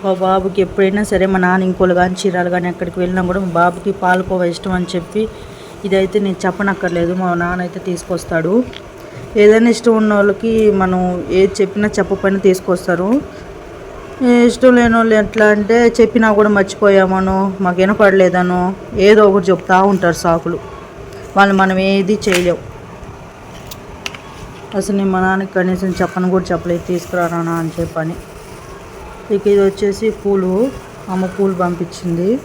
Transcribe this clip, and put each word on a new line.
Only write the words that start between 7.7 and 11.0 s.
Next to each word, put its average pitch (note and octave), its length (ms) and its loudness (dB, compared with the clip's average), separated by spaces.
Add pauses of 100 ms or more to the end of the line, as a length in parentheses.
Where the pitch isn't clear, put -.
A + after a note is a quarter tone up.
తీసుకొస్తాడు. F3 840 -2 (760)
ఏదైనా A3 320 6
ఇష్టం A3+ 280 2
ఉన్న A3 160 2
వాళ్ళకి G#3 580 2
మనం F#3 580 0